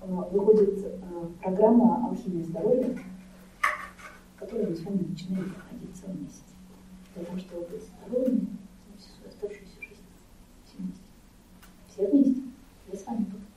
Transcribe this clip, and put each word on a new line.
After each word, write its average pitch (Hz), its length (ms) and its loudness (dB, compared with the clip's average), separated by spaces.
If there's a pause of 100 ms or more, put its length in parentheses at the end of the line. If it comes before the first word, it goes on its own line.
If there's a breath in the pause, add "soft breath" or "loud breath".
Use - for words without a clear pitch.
э, 185 60 -14
выходит, 196 760 4
э, - 440 -10 (160)
программа 214 640 6
«Алхимия 175 360 -4
здоровья», 214 540 2 (1400)
которую 202 320 -4
мы 165 60 -4
с - 60 -8
вами 202 240 -2
начинаем - 440 -6
проходить - 440 -14
целый 185 220 -12
месяц. - 280 -14 (720)
Для 175 120 -10
того, 185 120 -8
чтобы 170 280 -10
быть 143 160 -12
здоровыми 247 640 0 (500)
всю - 140 -20
свою - 180 -20
оставшуюся - 540 -12
жизнь. - 180 -20 (640)
Все - 140 -20
вместе. 185 240 -10 (840)
Все - 180 -2
вместе. - 360 6 (480)
Я 196 80 -10
с - 80 -14
вами 226 180 -2
буду 190 200 -10 (120)